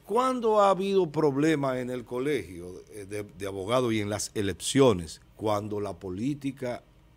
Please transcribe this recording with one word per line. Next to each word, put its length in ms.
¿cuándo 560
ha 80
habido 420
problemas 680
en 100
el 160
Colegio 800
de, 140
de, 160
de 240
Abogados 480
y 60
en 100
las 240
elecciones? 880
Cuando 440
la 140
política 880